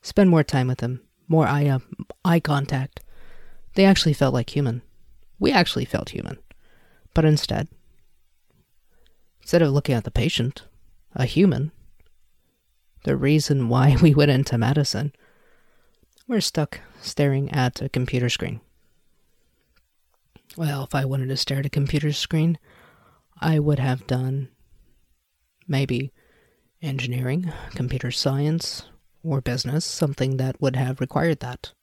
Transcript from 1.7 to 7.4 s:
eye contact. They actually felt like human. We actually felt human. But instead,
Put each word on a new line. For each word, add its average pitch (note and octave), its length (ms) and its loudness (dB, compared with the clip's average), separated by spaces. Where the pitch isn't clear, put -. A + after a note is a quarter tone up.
eye E3+ 140 4
contact. C#3 640 -4
They F#3+ 100 6
actually F#3 280 6
felt C3 200 2
like B2 220 -2
human. B2 260 -2
We G3 120 2
actually E3+ 340 2
felt - 240 -6
human. - 300 -10
But D#3+ 120 2
instead, D3+ 420 0